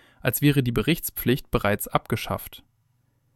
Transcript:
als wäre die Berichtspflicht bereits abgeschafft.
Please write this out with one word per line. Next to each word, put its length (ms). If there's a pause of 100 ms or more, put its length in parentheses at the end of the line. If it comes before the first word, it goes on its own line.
(200)
als 220
wäre 220
die 80
Berichtspflicht 760
bereits 380
abgeschafft. 760 (720)